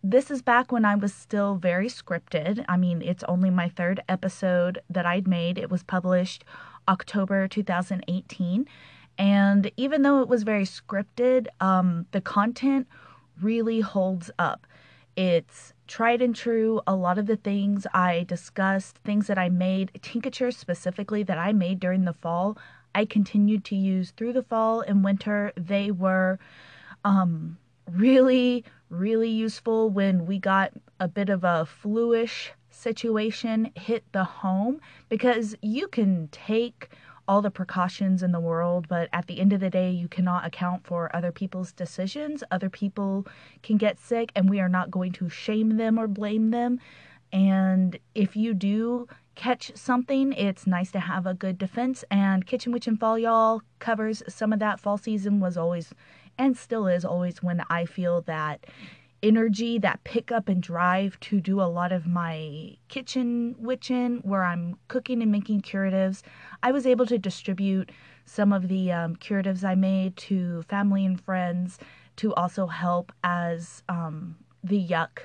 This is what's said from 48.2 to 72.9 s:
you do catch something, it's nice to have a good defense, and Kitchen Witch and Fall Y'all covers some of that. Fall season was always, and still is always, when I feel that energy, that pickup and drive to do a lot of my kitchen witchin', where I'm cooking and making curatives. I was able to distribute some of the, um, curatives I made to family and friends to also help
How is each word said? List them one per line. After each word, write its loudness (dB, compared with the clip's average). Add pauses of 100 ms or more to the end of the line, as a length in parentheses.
you 0
do 0 (280)
catch -4
something, 0
it's -2
nice 0
to -2
have -4
a -2
good -4
defense, -4
and 2
Kitchen -4
Witch -4
and 0
Fall 2
Y'all 4 (180)
covers -2
some -2
of 0
that. -2
Fall -2
season 0
was 0
always, -2 (440)
and 2
still -2
is 2
always, -2
when -2
I 0
feel -2
that -6 (580)
energy, 2
that -2
pickup -4
and 0
drive 0
to -2
do 0
a 2
lot -2
of -2
my -6 (120)
kitchen -4
witchin', -2
where 0
I'm -2 (120)
cooking -2
and 2
making 0
curatives. -2 (400)
I 2
was 2
able 6
to 0
distribute -2 (340)
some 2
of 0
the, 0
um, -2
curatives -2
I 0
made 2
to -4
family 0
and 0
friends -2 (380)
to -2
also -2
help -2 (120)